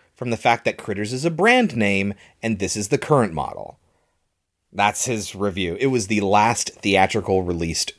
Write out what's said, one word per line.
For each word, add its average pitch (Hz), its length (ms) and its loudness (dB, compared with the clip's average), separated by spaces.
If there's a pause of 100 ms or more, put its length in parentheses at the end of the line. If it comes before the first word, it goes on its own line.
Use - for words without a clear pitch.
(140)
from 123 160 -8
the 117 80 -2
fact 117 260 2
that 110 140 -2
Critters 104 340 -6
is 131 140 -6
a 170 40 2
brand 214 460 2
name 101 380 0 (280)
and 113 160 -2
this 95 180 -4
is 101 120 -4
the 143 100 0
current 120 360 2
model. 60 440 -8 (920)
That's 104 320 0
his 113 300 -4
review. 92 440 -2
It 135 100 0
was 120 180 0
the 104 160 0
last 104 540 2
theatrical 95 680 2
released 85 560 -4